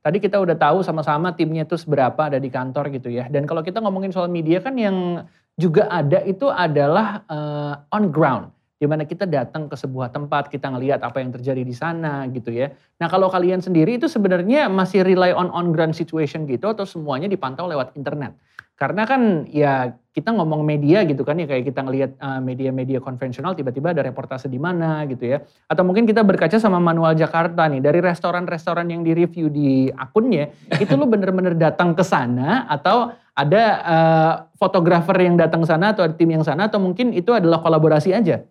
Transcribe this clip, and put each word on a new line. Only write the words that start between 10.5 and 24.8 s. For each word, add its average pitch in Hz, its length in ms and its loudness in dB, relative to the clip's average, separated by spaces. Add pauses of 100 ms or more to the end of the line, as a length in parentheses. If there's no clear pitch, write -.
ngelihat 131 320 -2
apa 120 160 -6
yang 127 80 -8
terjadi 127 320 -6
di 123 140 -8
sana 156 520 -6
gitu 123 220 -10
ya. 123 240 -4 (240)
Nah, 165 160 -4
kalau 190 160 2
kalian 185 320 0
sendiri 185 400 2
itu 311 80 0
sebenarnya 202 640 2
masih 190 320 2
rely 180 320 4
on 180 160 -2
on 175 160 -2
ground 160 240 2
situation 160 560 -4
gitu 131 180 -4
atau 214 220 -4
semuanya 151 400 -6
dipantau 170 400 -6
lewat 143 240 -4
internet? 143 400 -8 (400)
Karena 156 320 -2
kan 220 400 2
ya 139 480 0 (160)
kita 170 240 -4
ngomong 160 320 0
media 151 400 4
gitu 143 160 -2
kan 147 160 -2
ya, 175 80 -4
kayak 135 240 -4
kita 135 160 -6
ngelihat, 131 320 -2
eh, 135 240 -8
media-media 131 580 -4
konvensional 131 540 -6
tiba-tiba 139 400 -4
ada 156 80 0
reportase 131 480 -6
di 127 80 -6
mana 160 480 -2